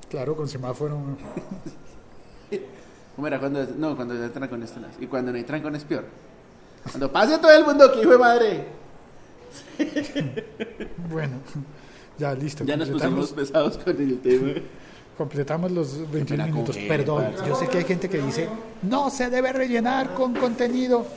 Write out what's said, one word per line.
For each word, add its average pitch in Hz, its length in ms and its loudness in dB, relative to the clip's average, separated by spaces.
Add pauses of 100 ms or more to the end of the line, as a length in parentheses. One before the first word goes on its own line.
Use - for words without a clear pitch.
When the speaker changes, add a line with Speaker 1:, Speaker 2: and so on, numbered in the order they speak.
Speaker 1:
Claro, 147 260 -4
con 151 140 -6
semáforo. 135 500 -6
Speaker 2:
<laughs> 139 160 -6 (2000)
¿Cómo 143 120 -6
era? 135 120 -2
Cuando, 139 260 -2 (120)
no, 151 180 -2
cuando 120 260 -6
hay 120 100 -6
trancón 123 320 -8
es 110 80 -14
tenaz. 113 280 -16
Y 127 80 -8
cuando 123 240 -4
no 123 60 -4
hay 120 80 -6
trancón 151 300 -6
es 147 100 -10
peor. 147 180 -4 (800)
Cuando 139 280 -4
pase 233 260 4
todo 320 140 10
el 302 120 12
mundo, 285 300 10
que 220 80 0
hijo 220 100 8
de 247 60 12
madre. 233 480 4 (1120)
<laughs> 277 760 -4 (540)
Speaker 1:
Bueno, 151 240 -4 (840)
ya, 143 160 -2
listo. 143 320 -6
Speaker 2:
Ya 147 120 0
nos 156 120 -2
Speaker 1:
Completamos, 143 400 0
Speaker 2:
pusimos 139 180 -4
pesados 156 300 2
con 180 240 -2
el 131 180 0
tema. 131 320 2 (680)
Speaker 1:
completamos 151 540 -2
los 147 260 -2 (140)
veintiún 147 140 -2
Speaker 2:
Qué 143 80 -4
pena 151 120 -2
Speaker 1:
minutos. 151 300 -2
Speaker 2:
con 101 80 -8
él, 104 60 -6
Speaker 1:
Perdón, 143 340 0 (120)
Speaker 2:
parce. - 120 -4
Speaker 1:
yo 147 80 0
sé 170 120 -2
que 185 100 0
hay 170 80 0
gente 185 240 -2
que 156 120 -2
dice, 156 280 -4 (320)
"No 262 280 0
se 254 200 -4
debe 254 240 0
rellenar 254 600 0
con 254 200 0
contenido". 247 720 2 (120)